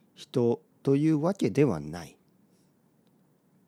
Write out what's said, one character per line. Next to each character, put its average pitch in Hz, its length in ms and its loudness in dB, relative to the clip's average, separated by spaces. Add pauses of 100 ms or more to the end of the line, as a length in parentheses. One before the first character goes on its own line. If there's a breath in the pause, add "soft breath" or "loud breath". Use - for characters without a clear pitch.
(140)
人 - 480 -2 (220)
と 139 120 2
い 151 140 2
う 156 100 2
わ 170 140 0
け - 160 -2
で 131 160 4
は 95 140 0
な 76 260 -10
い。 - 100 -20 (1500)